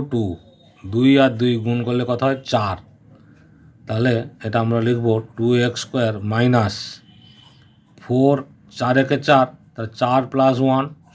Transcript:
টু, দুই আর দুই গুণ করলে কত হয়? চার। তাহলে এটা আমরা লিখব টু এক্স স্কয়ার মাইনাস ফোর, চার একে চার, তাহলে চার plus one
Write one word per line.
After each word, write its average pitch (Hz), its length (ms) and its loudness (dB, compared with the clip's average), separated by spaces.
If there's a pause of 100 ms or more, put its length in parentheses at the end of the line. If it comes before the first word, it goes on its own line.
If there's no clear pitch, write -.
(100)
টু, 117 140 -2 (600)
দুই 117 260 2 (140)
আর 131 160 2
দুই 123 120 0 (120)
গুণ 120 220 -2
করলে 120 240 -2
কত 120 160 -2
হয়? 135 120 -2 (140)
চার। 104 240 -2 (1080)
তাহলে 120 260 0 (340)
এটা 110 180 -2
আমরা 117 140 0 (100)
লিখব 117 180 0 (300)
টু 117 100 -2 (200)
এক্স - 180 -6
স্কয়ার 117 300 -2 (180)
মাইনাস 117 420 2 (1300)
ফোর, 131 320 2 (440)
চার 127 240 0
একে 135 140 0 (120)
চার, 131 180 6 (260)
তাহলে 113 180 -10 (100)
চার 127 200 2 (120)
plus 135 240 2 (200)
one 135 100 -2 (280)